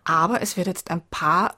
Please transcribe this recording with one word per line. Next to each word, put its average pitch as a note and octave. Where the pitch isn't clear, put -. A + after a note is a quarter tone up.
aber E3
es -
wird F3+
jetzt -
ein E3
paar E3+